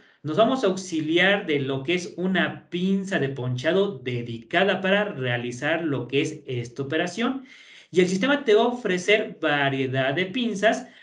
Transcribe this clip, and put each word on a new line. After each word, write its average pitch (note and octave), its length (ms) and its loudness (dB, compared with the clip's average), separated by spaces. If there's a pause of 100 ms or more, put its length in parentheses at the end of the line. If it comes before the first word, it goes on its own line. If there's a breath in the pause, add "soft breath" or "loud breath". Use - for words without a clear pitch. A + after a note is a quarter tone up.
(220 loud breath)
nos D#3 140 -6
vamos A#3 280 4
a - 20 4
auxiliar F3+ 800 2
de D3 140 0
lo C3+ 220 -4
que E3 120 0
es F3+ 220 -4
una F3 520 -2
pinza F#3+ 500 -2
de C3+ 100 0
ponchado C3 720 0
dedicada B2 840 -2
para G3 240 2
realizar C3 800 -2
lo C3 240 -2
que C3+ 140 2
es - 240 -6
esta B2 360 -6
operación. F3+ 640 -2 (460 loud breath)
Y E3+ 100 2
el F3+ 80 4
sistema C4 360 2
te G#3 100 6
va A3+ 80 6
a B3 60 2
ofrecer G3+ 720 0
variedad C3+ 720 0
de F3+ 140 0
pinzas, G#3 600 0 (140 loud breath)